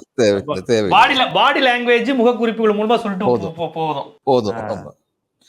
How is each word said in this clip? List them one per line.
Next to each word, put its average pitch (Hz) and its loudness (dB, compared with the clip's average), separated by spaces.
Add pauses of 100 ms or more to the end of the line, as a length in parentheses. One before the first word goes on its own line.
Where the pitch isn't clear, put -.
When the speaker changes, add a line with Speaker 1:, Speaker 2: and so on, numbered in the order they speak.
(140)
Speaker 1:
தேவையில்லை, 110 0
தேவையில்லை. 107 2
Speaker 2:
பாடி 277 4
ல-, 240 -2
பாடி 262 2
லாங்குவேஜ், 240 0
முகக்குறிப்புகள் 226 0
மூலமா 220 0
சொல்லிட்டு 202 -6
Speaker 1:
போதும். 196 -2
Speaker 2:
போ-, 170 -8
போ-, 160 -8
போதும். 156 -6 (100)
Speaker 1:
போதும், 113 0
Speaker 2:
ஆ. 110 -8
Speaker 1:
ஆமா. 98 -12 (600)